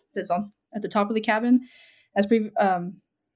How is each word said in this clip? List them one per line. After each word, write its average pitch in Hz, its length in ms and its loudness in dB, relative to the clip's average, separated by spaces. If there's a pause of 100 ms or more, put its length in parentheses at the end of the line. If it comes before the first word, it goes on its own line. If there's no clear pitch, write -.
(140)
that's 190 160 -6
on 202 220 -2 (220)
at 214 80 -8
the 214 60 -4
top 202 200 0
of 226 60 -4
the 220 60 -2
cabin, 233 400 2 (560)
as 202 100 2
pre-, 220 320 2
um, 185 420 0 (360)